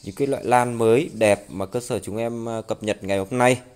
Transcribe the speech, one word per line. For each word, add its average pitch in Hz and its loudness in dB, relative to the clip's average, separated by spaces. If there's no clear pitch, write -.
những 98 -12
cái 139 0
loại 139 -4
lan 123 2
mới 117 4
đẹp 104 2
mà 95 -6
cơ 123 -6
sở 120 -6
chúng 98 -10
em, 117 -6
à, 113 -6
cập - -8
nhật 107 -4
ngày 98 -2
hôm 98 -4
nay. 123 4